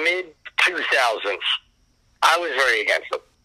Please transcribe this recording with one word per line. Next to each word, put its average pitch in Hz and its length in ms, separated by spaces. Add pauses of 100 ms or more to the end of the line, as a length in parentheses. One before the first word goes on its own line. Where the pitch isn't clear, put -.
mid 175 240 (380)
two 180 120 (140)
thousands, 104 520 (800)
I 156 160
was 170 140
very 127 300
against 98 300
them. - 100 (240)